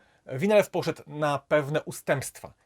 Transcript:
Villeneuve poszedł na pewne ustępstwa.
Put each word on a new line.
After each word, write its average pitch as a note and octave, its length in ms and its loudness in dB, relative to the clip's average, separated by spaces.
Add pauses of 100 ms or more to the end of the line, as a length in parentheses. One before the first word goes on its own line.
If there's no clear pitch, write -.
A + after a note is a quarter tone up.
(320)
Villeneuve G3 380 4
poszedł - 360 -2
na D3 320 -2
pewne D3+ 440 0
ustępstwa. - 680 -6 (140)